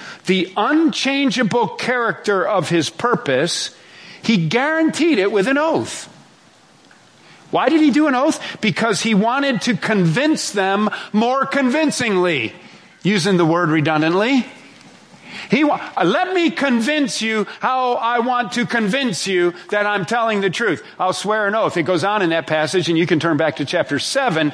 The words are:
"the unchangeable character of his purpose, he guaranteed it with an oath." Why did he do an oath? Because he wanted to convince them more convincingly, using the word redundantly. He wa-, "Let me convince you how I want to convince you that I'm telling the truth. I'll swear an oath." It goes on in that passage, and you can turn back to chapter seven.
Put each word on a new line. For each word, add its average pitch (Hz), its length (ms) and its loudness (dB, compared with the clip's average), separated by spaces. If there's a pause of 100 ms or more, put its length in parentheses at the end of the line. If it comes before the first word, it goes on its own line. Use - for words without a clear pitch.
(260)
"the 185 300 0
unchangeable 254 1080 0
character 214 800 -2
of 185 220 0
his 165 220 0
purpose, 170 800 -2 (520)
he 226 140 2
guaranteed 285 840 2
it 196 140 0
with 202 160 2
an 269 100 2
oath." 294 500 -4 (1400)
Why 196 200 2
did 311 100 4
he 302 100 6
do 302 160 4
an 269 80 2
oath? 277 240 2 (220)
Because 214 400 0
he 226 140 0
wanted 240 480 2
to 240 120 0
convince 214 760 0
them 202 400 0 (220)
more 247 340 2
convincingly, 226 1040 0 (500)
using 190 340 2
the 170 100 4
word 165 240 2
redundantly. 165 760 2 (1040)
He 285 140 4
wa-, - 160 0 (220)
"Let 320 320 0
me 339 160 2
convince 262 680 0
you 220 260 0 (140)
how 247 340 0
I 240 260 0
want 240 320 -2
to 240 120 -2
convince 220 640 -2
you 175 280 0 (160)
that 208 160 0
I'm 202 180 -2
telling 226 360 0
the 196 100 0
truth. 180 320 -2 (180)
I'll 185 120 0
swear 208 340 -2
an 202 80 -2
oath." 202 220 0
It 175 60 0
goes 175 220 0
on 208 180 0
in 165 80 0
that 165 160 -2
passage, 156 420 0
and 170 80 0
you 170 100 2
can 165 120 2
turn 160 200 0
back 156 180 0
to 147 80 -4
chapter 147 340 -2
seven. 160 560 0